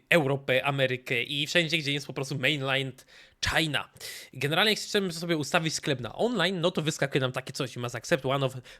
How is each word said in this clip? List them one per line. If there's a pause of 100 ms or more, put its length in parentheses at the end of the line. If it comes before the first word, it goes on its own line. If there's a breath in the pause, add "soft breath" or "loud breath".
(100)
Europę,
Amerykę
i
wszędzie,
gdzie
jest
po
prostu
mainland (440 loud breath)
China. (440 loud breath)
Generalnie,
jak
chcemy
sobie
ustawić
sklep
na
online,
no
to
wyskakuje
nam
takie
coś.
You
must
accept
one
of (240 loud breath)